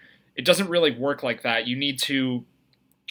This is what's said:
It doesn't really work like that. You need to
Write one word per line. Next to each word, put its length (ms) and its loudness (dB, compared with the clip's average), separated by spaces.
It 120 -4
doesn't 240 4
really 220 4
work 300 -4
like 200 -4
that. 240 0
You 100 -2
need 280 -4
to 420 -2